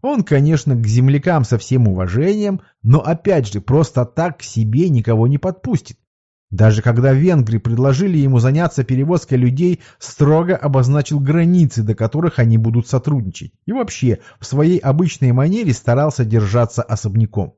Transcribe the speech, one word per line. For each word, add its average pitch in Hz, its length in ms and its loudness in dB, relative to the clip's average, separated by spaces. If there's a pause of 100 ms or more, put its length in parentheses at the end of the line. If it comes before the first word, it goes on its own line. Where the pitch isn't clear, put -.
Он, 254 220 -2
конечно, 143 500 2
к 117 120 0
землякам 135 580 2
со 113 140 -2
всем 123 300 0
уважением, 156 720 -2 (220)
но 131 180 4
опять 160 500 -2
же, 101 100 -6
просто 135 440 0
так 165 360 -6
к - 20 -18
себе 113 460 -2
никого 117 400 0
не 139 100 0
подпустит. 185 580 -6 (560)
Даже 107 300 4
когда 123 320 2
венгры 135 440 2
предложили 135 600 0
ему 135 200 2
заняться 139 460 0
перевозкой 139 540 -2
людей, 135 420 0 (180)
строго 160 560 0
обозначил 139 640 0
границы, 160 640 2
до 107 120 -2
которых 147 440 -4
они 117 200 4
будут 113 280 0
сотрудничать. 127 640 -4 (120)
И 190 80 -6
вообще, 202 460 -2 (200)
в - 60 -20
своей 156 340 0
обычной 139 540 0
манере 160 400 0
старался 127 540 -2
держаться 110 560 0
особняком. 107 760 -4